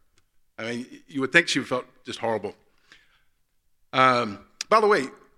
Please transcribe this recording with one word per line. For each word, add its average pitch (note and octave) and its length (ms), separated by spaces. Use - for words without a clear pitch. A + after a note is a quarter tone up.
I A2+ 60
mean, A#2+ 240
you C3+ 140
would C3 100
think E3+ 180
she D3 100
felt B2+ 260
just A2+ 140
horrible. G#2 380
Um, A#2+ 460
by G#3+ 120
the G#3+ 60
way, G3 160